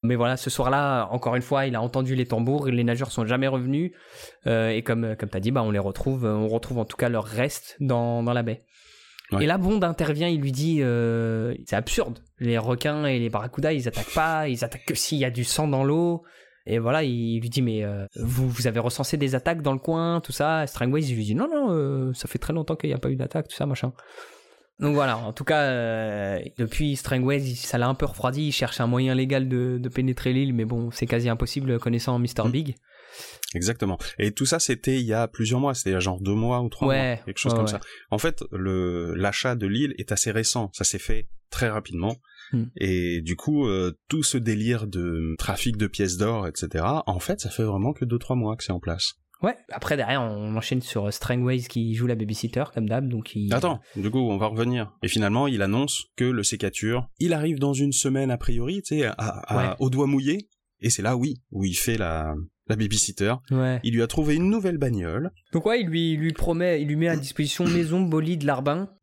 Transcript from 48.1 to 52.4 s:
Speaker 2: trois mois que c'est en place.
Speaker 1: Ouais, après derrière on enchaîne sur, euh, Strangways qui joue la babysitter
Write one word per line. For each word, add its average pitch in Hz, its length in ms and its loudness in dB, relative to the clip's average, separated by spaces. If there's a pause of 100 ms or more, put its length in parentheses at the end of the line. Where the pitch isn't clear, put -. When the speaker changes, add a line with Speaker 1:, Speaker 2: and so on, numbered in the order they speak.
Speaker 2:
trois 127 180 -2
mois 110 200 0
que - 80 -10
c'est - 80 -6
en 87 80 -2
place. - 340 -4 (300)
Speaker 1:
Ouais, 220 120 2 (160)
après - 260 -2
derrière 127 260 0
on 107 320 -4
enchaîne 127 260 -2
sur, 104 240 -4
euh, 104 60 -2
Strangways 123 480 0 (100)
qui 113 240 -2
joue 117 140 0
la 120 80 2
babysitter 110 480 -2 (100)